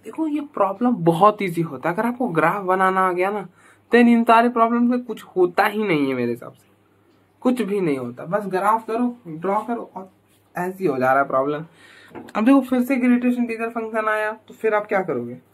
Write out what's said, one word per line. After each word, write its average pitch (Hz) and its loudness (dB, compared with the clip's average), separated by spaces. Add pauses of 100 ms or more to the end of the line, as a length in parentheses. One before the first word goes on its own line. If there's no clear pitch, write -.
देखो 320 -4
ये 294 -2 (140)
problem 202 0
बहुत 185 4
easy 170 -2
होता 156 -4
है, 170 -2
अगर 220 -2
आपको 247 -4
graph 170 2
बनाना 190 2
आ 185 2
गया 180 0
ना, 202 -6 (460)
then 240 8
इन 233 4
सारे 233 6
प्रॉब्लम 240 2
से 247 0
कुछ 220 -12
होता 180 0
ही 214 -2
नहीं 151 0
है 135 -2
मेरे 120 -2
हिसाब 120 -10
से, - -20 (760)
कुछ 247 0
भी 196 -2
नहीं 147 0
होता। 123 -10
बस 202 -4
graph 185 0
करो, 240 -4 (120)
ड्रॉ 190 -2
करो 233 -8
और 190 -14 (440)
ऐसे 185 -6
ही 190 -2
हो 131 0
जा 131 2
रहा 135 2
है 139 -2
problem। 143 -2 (720)
अब 214 0
देखो 277 6
फिर 254 -2
से 269 -2
greatest 247 2
integer 226 -4
function 220 -4
आया, 214 -2
तो - -18
फिर 220 0
आप 208 0
क्या 196 0
करोगे? 123 -6 (160)